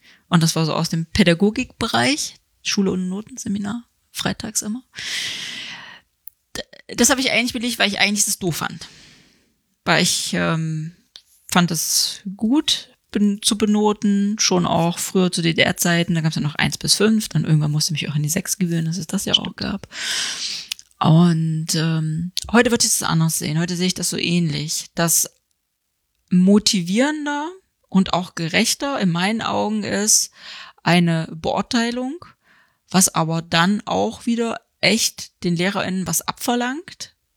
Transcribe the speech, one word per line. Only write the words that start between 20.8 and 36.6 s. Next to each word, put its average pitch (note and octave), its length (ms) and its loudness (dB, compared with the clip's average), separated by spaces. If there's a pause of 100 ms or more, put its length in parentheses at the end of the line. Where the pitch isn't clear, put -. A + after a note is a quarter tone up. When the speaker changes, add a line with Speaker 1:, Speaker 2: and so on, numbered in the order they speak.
Speaker 1:
Und, D#3+ 760 4
ähm, D#3+ 580 -2 (180)
heute A#3 200 6
würde A#3 140 2
ich - 60 2
das - 120 0
anders D#3+ 360 2
sehen, D3+ 180 -2
heute F3 180 -2
sehe F3+ 120 0
ich F#3 60 2
das - 180 -2
so - 60 -4
ähnlich, D#3+ 800 -2
dass - 360 2 (1000)
motivierender A3 1200 2 (380)
und - 260 2
auch F3+ 220 -4
gerechter A3+ 640 0
in F#3+ 120 2
meinen F#3+ 300 0
Augen G#3 420 -2
ist G#3 460 0 (540)
eine E3+ 480 2
Beurteilung, A#3+ 920 -4 (680)
was F3+ 240 2
aber E3 260 0
dann F3 440 2
auch G3+ 420 -2
wieder A#3 340 -2 (200)
echt - 640 -2
den F3 120 0
LehrerInnen F#3 500 -2
was E3 160 -2
abverlangt, - 920 -4 (220)